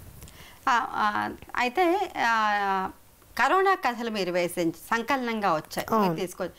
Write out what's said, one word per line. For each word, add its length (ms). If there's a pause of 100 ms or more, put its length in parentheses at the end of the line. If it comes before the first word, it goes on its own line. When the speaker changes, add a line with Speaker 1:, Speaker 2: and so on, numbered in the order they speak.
(680)
Speaker 1:
ఆ, 260
ఆ, 360 (260)
అయితే, 640
ఆ, 720 (480)
కరోనా 360
కథలు 360
మీరు 220
వేసి 380
సంకలనంగా 800
వచ్చాయి, 440
మీరు 100
Speaker 2:
అవును. 140
Speaker 1:
తీసుకొ-, 320 (100)